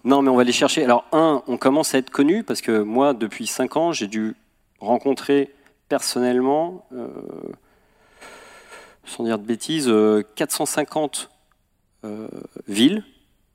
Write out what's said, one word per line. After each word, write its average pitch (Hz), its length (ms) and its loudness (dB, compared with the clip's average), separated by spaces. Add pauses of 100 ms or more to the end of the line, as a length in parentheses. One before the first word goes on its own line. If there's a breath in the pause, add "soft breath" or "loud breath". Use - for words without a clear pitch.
non, 139 200 4
mais 135 60 4
on 127 60 6
va 123 80 6
les 120 80 4
chercher. 147 320 2
Alors, 123 280 2
un, 156 340 2
on 123 120 -4
commence 143 360 0
à 131 60 2
être 127 100 -6
connu, 170 340 2
parce - 180 -6
que 110 200 2
moi, 127 320 2
depuis 110 320 -6
cinq - 320 -4
ans, 320 140 0
j'ai 104 160 -4
dû 110 280 -4 (440)
rencontrer 135 760 0 (340 soft breath)
personnellement, 139 1040 0
euh, 120 140 -12 (2000 loud breath)
sans - 180 -8
dire 113 160 0
de 104 60 -12
bêtises, 131 420 -2
euh, 107 340 6 (140)
quatre 156 160 -2
cent - 140 -2
cinquante, - 640 -4 (760)
euh, 107 240 -10 (400)
villes, 135 380 2 (500)